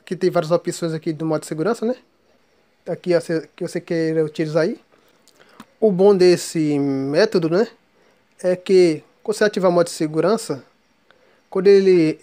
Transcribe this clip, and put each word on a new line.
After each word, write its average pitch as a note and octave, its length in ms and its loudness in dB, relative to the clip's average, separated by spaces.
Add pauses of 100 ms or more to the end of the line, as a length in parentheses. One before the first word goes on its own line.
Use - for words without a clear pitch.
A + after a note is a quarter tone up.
Aqui - 160 -12
tem F3+ 140 -2
várias D#3+ 200 -2
opções E3+ 440 -4
aqui D#3+ 180 -6
do D#3+ 140 -8
modo D#3 160 -2
de - 40 -18
segurança, E3+ 380 -6
né? A#3+ 100 -2 (920)
Aqui, F3 280 -4
ó, D#3+ 60 2
se, D#3+ 340 -6
que F3 140 -8
você E3 120 -10
queira D#3+ 440 -2
utilizar D#3 380 -4
aí. A3 180 -4 (1000)
O G#3+ 140 2
bom G3 240 4
desse E3 600 2
método, C#3+ 720 -2
né, G3 180 0 (760)
é F#3 140 0
que F3+ 480 2 (180)
quando G#3 140 -6
você A3 80 0
ativar G3 260 0
o F3 40 2
modo F3 140 2
de - 40 -12
segurança, D#3+ 720 -4 (840)
quando F#3+ 160 -2
ele, F#3 560 6